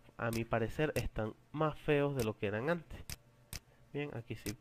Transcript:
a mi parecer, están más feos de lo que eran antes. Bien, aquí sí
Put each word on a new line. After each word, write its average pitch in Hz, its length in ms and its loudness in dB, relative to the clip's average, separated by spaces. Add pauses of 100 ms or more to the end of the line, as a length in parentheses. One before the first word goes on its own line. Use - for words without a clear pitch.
(160)
a 113 160 -2
mi 113 120 0
parecer, 117 520 2
están 110 380 -2 (180)
más 151 260 0
feos 143 380 4
de 123 80 2
lo 107 120 0
que 104 120 -2
eran 110 200 0
antes. - 360 -2 (880)
Bien, 143 220 -2
aquí 113 200 -6
sí - 260 -6